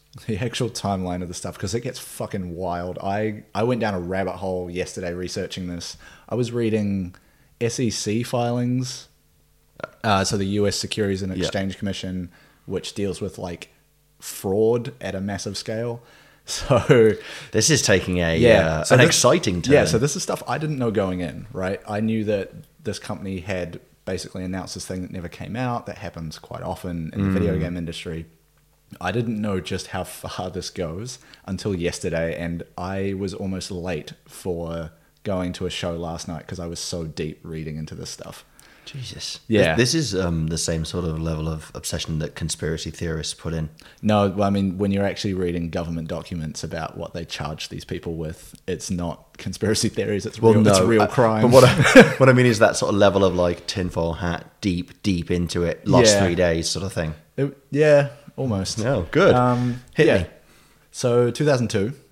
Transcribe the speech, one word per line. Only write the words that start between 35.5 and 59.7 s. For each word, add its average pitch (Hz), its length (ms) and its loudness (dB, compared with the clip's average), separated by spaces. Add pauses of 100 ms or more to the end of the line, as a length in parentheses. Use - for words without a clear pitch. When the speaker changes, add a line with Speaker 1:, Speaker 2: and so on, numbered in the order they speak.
Speaker 1:
to - 120 -8
a 87 40 -2
show 85 260 -6
last 85 320 -8
night 80 180 -10
'cause 90 140 -10
I 85 80 -8
was 85 140 -10
so 85 240 -6
deep 78 380 -8
reading 80 340 -10
into 78 180 -10
this - 140 -12
stuff. - 340 -16 (420)
Speaker 2:
Jesus. - 640 -12
Speaker 1:
Yeah. 95 300 4
Speaker 2:
This, 127 160 4
this 151 200 -2
is, 92 60 0
um, 82 280 0
the 82 100 -4
same 80 260 -2
sort 87 220 -6
of 80 160 -4
level 80 260 -4
of 78 260 -8
obsession - 460 -6
that 78 160 -6
conspiracy 80 560 -6
theorists 80 420 -6
put 82 200 -8
in. 80 160 -4 (320)
Speaker 1:
No, 104 260 4
well, 98 180 0
I 98 40 2
mean, 98 280 0
when 98 140 0
you're 98 140 0
actually 95 300 -4
reading 85 340 -2
government 82 400 -6
documents 80 560 -8
about 80 320 -8
what 85 160 -10
they 85 100 -8
charge 78 460 -10
these 90 160 -12
people 85 300 -8
with, 80 380 -10 (140)
it's 90 240 -6
not 87 460 -6
conspiracy 104 500 -2
theories, 101 380 -2
it's 110 160 -8
Speaker 2:
Well, 113 140 8
Speaker 1:
real, 107 120 6
it's 98 120 8
Speaker 2:
no, 92 60 6
Speaker 1:
real 107 180 6
Speaker 2:
I, - 40 4
Speaker 1:
crime. 110 360 4
Speaker 2:
but 120 80 6
what 131 120 12
I, 147 400 10
Speaker 1:
<laughs> - 140 4
Speaker 2:
what 131 100 8
I 131 60 8
mean 123 120 6
is 113 140 4
that 110 160 6
sort - 180 -2
of 101 60 2
level 98 240 6
of, 92 140 4
like, 87 300 0
tinfoil 87 480 -2
hat, 85 440 -6
deep, 87 420 -2
deep 87 300 0
into 87 320 0
it, 85 240 -2
lost 101 280 8
Speaker 1:
Yeah. 98 100 4
Speaker 2:
three 87 100 2
days 82 320 2
sort 87 160 -4
of 95 80 -6
thing. 78 220 -4 (240)
Speaker 1:
It, 139 200 -4 (140)
yeah, 143 380 6 (260)
almost. 107 440 -2
Speaker 2:
No, 110 320 0
good. 160 220 6
Speaker 1:
Um, 123 460 2 (160)